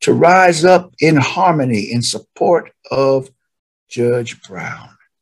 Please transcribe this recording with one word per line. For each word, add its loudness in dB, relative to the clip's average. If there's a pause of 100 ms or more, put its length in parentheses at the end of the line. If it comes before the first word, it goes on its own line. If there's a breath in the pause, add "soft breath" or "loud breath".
to 0
rise 4
up 2
in 2
harmony -2
in -4
support -4 (180)
of -2 (580)
Judge -4
Brown. -14 (320)